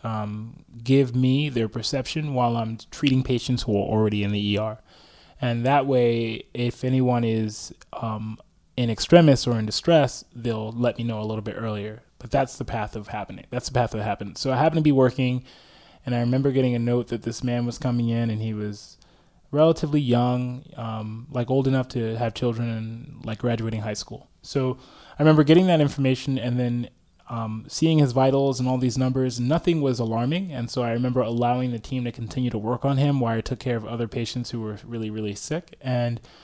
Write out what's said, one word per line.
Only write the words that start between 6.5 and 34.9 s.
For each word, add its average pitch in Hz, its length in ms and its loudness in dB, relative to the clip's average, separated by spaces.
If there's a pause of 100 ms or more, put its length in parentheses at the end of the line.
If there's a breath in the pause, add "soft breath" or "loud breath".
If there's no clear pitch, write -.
if 120 280 -2
anyone 127 420 2
is, 110 500 -2 (180)
um, 110 460 -8 (380)
in 120 120 0
extremis 147 580 6
or 120 120 0
in 107 80 -2
distress, 143 580 2 (100)
they'll 113 380 -4
let 117 240 0
me 117 80 -6
know 110 160 -4
a 107 40 -4
little 107 180 -4
bit 107 160 -8
earlier. 107 460 -6 (140)
But 120 120 -16
that's 135 260 0
the - 80 -8
path 107 320 -6
of 104 120 -12
happening. 101 420 -10
That's - 160 -6
the - 80 -6
path 123 160 0
that 107 120 -4
happened. 101 360 -6
So 131 140 -2
I 127 40 0
happened 156 220 2
to 156 40 4
be 151 100 6
working, 127 520 4 (640 loud breath)
and 123 80 -2
I 120 60 0
remember 131 320 2
getting 127 220 2
a 120 40 0
note 120 300 0
that 117 140 -6
this - 220 -6
man 120 220 0
was 117 100 -6
coming 120 320 0
in, 117 220 0
and 110 100 -2
he 110 140 -4
was 104 420 -8 (540 soft breath)
relatively 151 500 2
young, 123 640 0 (120)
um, 110 540 -8
like, 123 200 -4
old 135 180 2
enough 131 200 0
to 113 280 -4
have 117 160 -2
children 117 380 -2
and, 113 560 -10
like, 110 120 -6
graduating 113 440 -2
high 107 120 -6
school. - 360 -12 (100)
So 131 380 -2 (400 loud breath)
I - 40 0
remember 156 220 8
getting 165 220 8
that 170 140 4
information 135 580 0
and 123 200 -2
then, 120 300 -2 (400)
um, 110 380 -6
seeing 160 320 2
his 135 140 4
vitals 135 480 2
and 127 80 0
all 127 100 0
these 123 180 0
numbers. 127 440 0
Nothing 156 400 0
was 131 180 0
alarming, 123 540 -2
and 120 180 -6
so 127 120 -2
I 117 100 -2
remember 123 280 0
allowing 120 520 0
the 117 80 -6
team 127 240 -6
to 120 80 -4
continue 120 380 -4
to 113 80 -4
work 117 260 -2
on 139 140 2
him 143 200 2
while 113 180 0
I 113 40 -2
took - 180 -6
care 123 180 -2
of 107 80 -6
other 117 220 -4
patients 117 440 -6
who 117 100 -6
were 107 240 -6
really, 113 260 -6